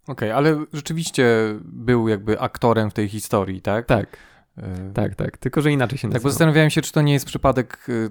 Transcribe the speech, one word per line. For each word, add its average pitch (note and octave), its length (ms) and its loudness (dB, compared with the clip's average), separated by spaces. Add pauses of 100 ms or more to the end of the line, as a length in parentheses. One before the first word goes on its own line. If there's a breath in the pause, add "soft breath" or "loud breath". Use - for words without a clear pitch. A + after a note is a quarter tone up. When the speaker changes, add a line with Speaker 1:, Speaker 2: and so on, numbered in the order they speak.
Speaker 1:
okej, B2 260 -6
ale D3 400 2
rzeczywiście D#3+ 520 -2 (400)
był A#2 440 0
jakby G#2+ 320 0
aktorem A2+ 500 2
w - 40 -8
tej G#2 140 0
historii, F#2+ 540 -2
tak? G#2+ 240 -2
Speaker 2:
Tak. A2+ 300 0 (420 soft breath)
Speaker 1:
Y, A2+ 40 -16 (320)
Speaker 2:
Tak, G2+ 200 -2
tak, - 240 -8
tylko B2+ 220 -4
że D3 120 2
inaczej C3 260 0
się - 100 -16
Speaker 1:
Tak, - 20 -4
bo - 40 -2
Speaker 2:
nazywa. B2 160 0
Speaker 1:
zastanawiałem D#3 400 4
się, D3+ 120 0
czy - 100 -10
to D#3 100 2
nie D3 100 4
jest C#3 140 0
przypadek, B2+ 640 -2
y, A2+ 220 -2